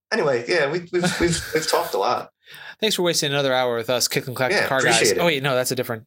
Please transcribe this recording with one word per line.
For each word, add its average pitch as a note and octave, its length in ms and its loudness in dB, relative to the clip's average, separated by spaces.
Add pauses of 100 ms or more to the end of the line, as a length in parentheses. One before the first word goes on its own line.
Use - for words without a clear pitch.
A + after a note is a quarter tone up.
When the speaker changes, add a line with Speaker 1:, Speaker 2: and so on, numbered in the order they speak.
(120)
Speaker 1:
Anyway, C3+ 360 0
yeah, D#3+ 220 0
we, F3 100 -4 (120)
we've, F3+ 280 0
we've, E3+ 300 0
Speaker 2:
<laughs> - 40 -4
Speaker 1:
we've D#3 160 -2
talked E3 240 0
a G#2 40 0
lot. A2 320 -2 (500)
Speaker 2:
Thanks G#3+ 160 0
for F#3 60 0
wasting D#3+ 280 0
another C#3 220 2
hour B2+ 240 2
with A#2 140 -2
us, A#2+ 180 2
Kick - 180 -2
and B2+ 100 -8
Clack B2+ 160 2
the - 60 2
Speaker 1:
Yeah, G#2 80 0
Speaker 2:
Car C3+ 120 0
Speaker 1:
appreciate B2+ 220 4
Speaker 2:
Guys. - 120 4
Speaker 1:
it. F3+ 60 0
Speaker 2:
Oh, F3 80 2
wait, D3 160 0
no, C#3 120 0
that's B2+ 160 0
a C3 40 -2
different A#2+ 320 -4